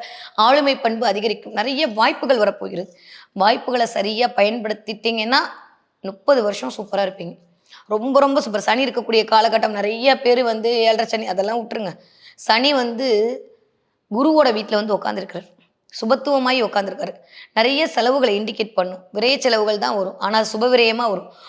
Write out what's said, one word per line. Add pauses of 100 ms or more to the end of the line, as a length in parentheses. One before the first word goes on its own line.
(340)
ஆளுமை
பண்பு
அதிகரிக்கும்.
நிறைய
வாய்ப்புகள்
வரப்போகிறது. (360)
வாய்ப்புகளை
சரியா
பயன்படுத்திட்டீங்கன்னா, (600)
முப்பது
வருஷம்
சூப்பரா
இருப்பீங்க. (500)
ரொம்ப,
ரொம்ப
சூப்பர்.
சனி
இருக்கக்கூடிய
காலகட்டம்,
நிறைய
பேர்
வந்து
ஏழரை
சனி,
அதெல்லாம்
விட்டுருங்க. (420)
சனி
வந்து (720)
குருவோட
வீட்டுல
வந்து
உட்கார்ந்துருக்கிறார். (520)
சுபத்துவமாயி
உட்கார்ந்துருக்காரு. (400)
நிறைய
செலவுகளை
இண்டிகேட்
பண்ணும். (100)
விரய
செலவுகள்
தான்
வரும்,
ஆனா
சுப
விரயமா
வரும். (160)